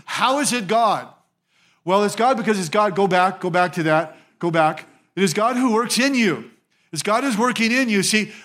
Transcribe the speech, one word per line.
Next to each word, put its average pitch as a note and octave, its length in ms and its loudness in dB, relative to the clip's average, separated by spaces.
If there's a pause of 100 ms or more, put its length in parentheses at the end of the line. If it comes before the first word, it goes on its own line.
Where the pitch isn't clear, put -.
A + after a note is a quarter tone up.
How C4 320 -2
is C4+ 160 -2
it A3 140 -6
God? G3 400 0 (760)
Well, G3 200 2
it's G3+ 120 -2
God A#3 220 2
because G#3+ 220 0
it's E3+ 100 -4
God. G#3 260 0
Go G3 120 2
back, F#3 340 2
go F#3 80 -4
back F3+ 240 0
to E3+ 100 -4
that. D#3 320 0 (220)
Go E3+ 140 -2
back. D#3+ 340 0 (300)
It F3+ 80 0
is E3+ 100 0
God A3+ 220 0
who B3 180 0
works A3+ 240 0
in C4+ 160 2
you. F3+ 380 -2 (400)
It's D#3 100 -8
God A3+ 220 0
who's B3+ 140 -2
working A3+ 340 0
in B3+ 180 0
you, G3+ 140 2
see, G#3+ 280 -2 (140)